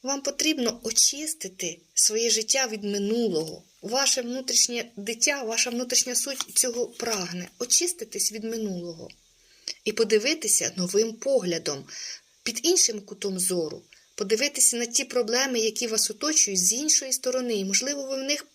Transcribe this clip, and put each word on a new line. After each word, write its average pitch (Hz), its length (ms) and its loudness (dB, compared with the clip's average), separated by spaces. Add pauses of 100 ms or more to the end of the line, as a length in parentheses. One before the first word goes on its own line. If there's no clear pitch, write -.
Вам 269 180 -4
потрібно 277 600 0
очистити 220 960 -2 (140)
своє 226 360 2
життя 220 380 2
від 214 160 -6
минулого. 202 800 0 (180)
Ваше 262 400 0
внутрішнє 240 760 0
дитя, 233 480 -2
ваша 226 260 0
внутрішня 240 460 0
суть 269 380 -2
цього 240 340 0
прагне. 180 640 -6 (100)
Очиститись 247 720 0
від 214 120 -8
минулого. 185 680 -6 (760)
І 214 60 0
подивитися 226 840 2
новим 202 380 2
поглядом, 175 720 0 (580)
під 226 200 -4
іншим 294 380 4
кутом 196 380 -6
зору. 175 440 -2 (320)
Подивитися 240 640 2
на 240 80 0
ті 240 180 0
проблеми, 247 560 0
які 220 280 0
вас 220 240 0
оточують, 214 480 2
з 180 140 4
іншої 269 400 2
сторони. 254 420 -2
І, 196 100 0
можливо, 269 380 -2
ви 269 120 -6
в 269 80 -4
них 285 320 -2